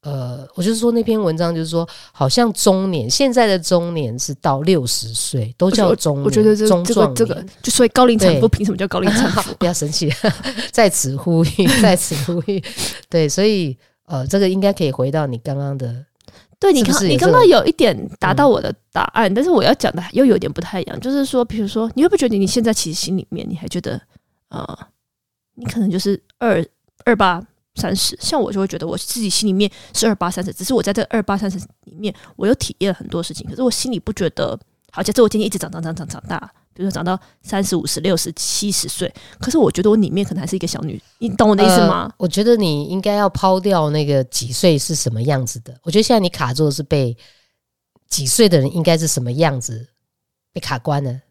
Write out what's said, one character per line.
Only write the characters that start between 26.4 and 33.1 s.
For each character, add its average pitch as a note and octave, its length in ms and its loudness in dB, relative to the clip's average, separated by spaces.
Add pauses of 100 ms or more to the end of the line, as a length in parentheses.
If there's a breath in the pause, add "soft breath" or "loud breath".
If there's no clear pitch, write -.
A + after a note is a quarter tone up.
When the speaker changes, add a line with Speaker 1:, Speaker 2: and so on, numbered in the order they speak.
Speaker 2:
二 A#3+ 120 4
八、 F#3 260 2 (320)
三 F#3+ 220 -4
十， - 240 -4
像 D4+ 200 -2
我 G#3+ 120 -2
就 G3 80 -2
会 G3 80 0
觉 F3 100 -8
得 D#3 80 -8
我 E3+ 100 -6
自 - 240 -8
己 G#3 80 -2
心 G#3 200 0
里 F#3+ 40 0
面 G3 160 2 (240 loud breath)
是 - 140 0
二 A3 80 2
八、 F3+ 160 -4
三 - 140 -6
十， E3+ 80 -8
只 - 100 -14
是 F#3+ 100 -4
我 A#3+ 80 2
在 G3+ 120 -2
这 G#3 180 -2
二 A3+ 140 0
八、 G3 120 -2
三 G3 140 -2
十 F3+ 80 -6 (260)
里 - 120 -20
面， G3+ 180 -6 (220 loud breath)
我 F#3+ 100 -4
有 A#3 80 4
体 - 240 -8
验 G3 160 -2
很 - 140 -14
多 E3+ 120 -6